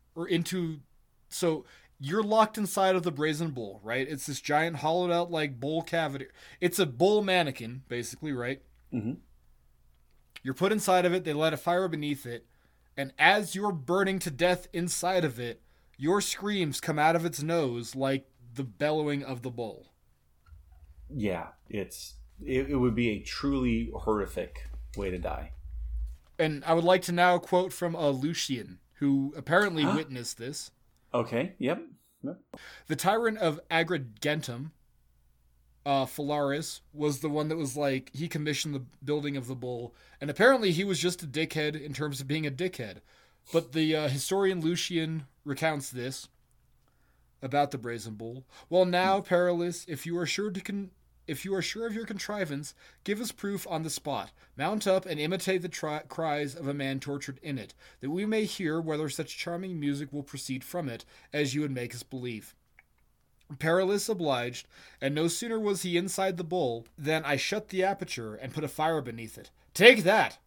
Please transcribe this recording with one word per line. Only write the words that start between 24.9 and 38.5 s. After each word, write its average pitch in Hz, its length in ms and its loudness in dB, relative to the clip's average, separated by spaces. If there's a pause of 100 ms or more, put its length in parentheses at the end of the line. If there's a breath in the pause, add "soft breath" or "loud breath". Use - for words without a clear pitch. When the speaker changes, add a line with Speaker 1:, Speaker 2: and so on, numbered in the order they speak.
Speaker 2:
way 98 120 -4
to 90 80 -4
die. 82 360 -6 (840)
Speaker 1:
And 156 280 0
I 165 80 4
would 165 100 4
like 185 200 6
to - 80 -4
now 180 260 6
quote 180 340 2
from, 170 240 -2
uh, 160 140 2
Lucian, 127 720 -2 (160)
who 139 420 2
apparently 165 460 4
Speaker 2:
Huh? 175 120 4
Speaker 1:
witnessed 123 420 -4
this. 127 340 -10 (420)
Speaker 2:
Okay, 123 460 -2
yep. 170 240 -2 (400)
Yep. 139 160 -8 (480 loud breath)
Speaker 1:
The 156 80 -2
tyrant 220 420 2
of 160 220 0 (100)
Agrigentum, 151 1040 -2 (1120)
uh, 139 200 4
Phalaris, 147 720 -2 (120)
was 147 280 0
the 156 100 -2
one 151 200 0
that 160 80 -2
was, 139 200 -4
like, 135 360 0
he 156 140 -4
commissioned 151 460 -2